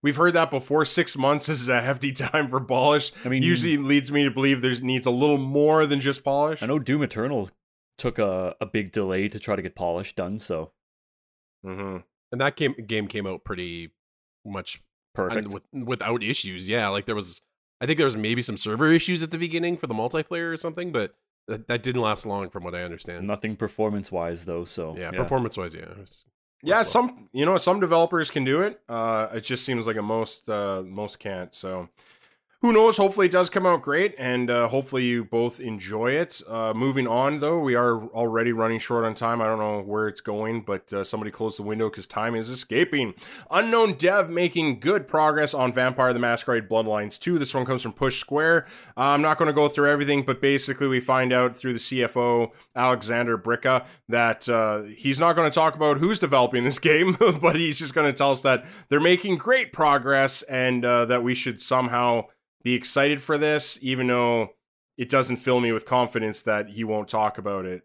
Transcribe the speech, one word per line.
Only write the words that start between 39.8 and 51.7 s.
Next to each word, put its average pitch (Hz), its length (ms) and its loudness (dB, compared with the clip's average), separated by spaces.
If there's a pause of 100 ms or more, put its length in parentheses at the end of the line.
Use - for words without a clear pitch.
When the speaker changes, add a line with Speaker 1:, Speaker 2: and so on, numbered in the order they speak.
Speaker 1:
where 107 240 -2
it's 104 140 -8
going, 110 400 -4
but, 98 300 -8
uh, 98 120 -4
somebody 107 260 -6
close 110 260 -6
the - 60 -10
window 110 260 -2
'cause 104 200 -10
time 113 260 -4
is 113 160 -4
escaping. 127 640 -2 (380)
Unknown 220 420 4
dev 175 380 2
making 170 480 0
good 147 280 0
progress 151 460 2
on 127 180 2
Vampire 127 420 2
the 120 60 0
Masquerade 117 480 0
Bloodlines 107 520 0
two. 175 180 0
This 139 160 -2
one 131 100 0
comes 127 200 -2
from 113 100 -6
Push 131 260 0
Square. 160 460 2 (320)
Uh, 123 40 0
I'm 143 200 4
not 156 160 4
gonna 156 160 2
go 147 160 4
through 143 220 4
everything, 143 320 2
but 127 180 -2
basically 139 460 2
we 131 120 2
find 127 320 0
out 127 240 2
through 127 180 -4